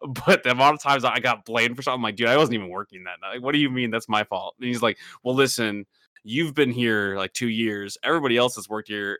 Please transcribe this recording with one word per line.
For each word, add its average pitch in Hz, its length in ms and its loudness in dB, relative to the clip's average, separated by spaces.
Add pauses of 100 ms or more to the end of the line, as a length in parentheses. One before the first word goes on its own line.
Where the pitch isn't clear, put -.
<laughs> 131 260 -10
but 185 160 4
the 127 80 2
amount 135 240 6
of 147 80 -10
times 139 200 2
I 120 160 2
got 117 260 -2
blamed 117 300 0
for 135 60 -10
something, 131 140 -2
I'm 123 80 -4
like, 107 120 -4
"Dude, 117 120 0
I 127 100 6
wasn't 147 160 4
even 98 160 -4
working 92 360 -10
that 87 160 -10
night. 95 120 -10
Like, 123 100 -10
what 139 100 -2
do 147 40 4
you 143 140 2
mean 127 180 0
that's 113 180 -4
my 107 160 2
fault?" 92 360 -6
And 123 80 -6
he's 120 160 -2
like, 110 160 2 (240)
"Well, 127 120 0
listen, 110 520 0 (380)
you've 139 280 -4
been 135 180 2
here, 107 460 0
like, 95 160 -4
two 120 160 -2
years. 107 520 -4
Everybody 135 360 2
else 123 180 4
that's 104 140 -14
worked 107 180 -8
here 101 320 -6